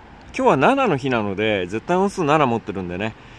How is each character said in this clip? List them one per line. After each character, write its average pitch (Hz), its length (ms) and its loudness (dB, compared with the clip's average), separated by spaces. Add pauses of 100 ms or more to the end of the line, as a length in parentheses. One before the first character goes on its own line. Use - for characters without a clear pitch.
(360)
今 262 100 0
日 240 40 4
は 160 80 4
七 247 320 4
の 147 80 0
日 135 120 -4
な 117 140 0
の 98 140 -4
で、 104 300 0
絶 107 200 -8
対 175 80 0
音 196 140 2
数 185 160 -4
七 147 200 4
持 117 120 0
っ - 20 -2
て 101 140 -10
る 95 80 -6
ん 87 80 -8
で 87 80 -8
ね。 107 180 -6 (240)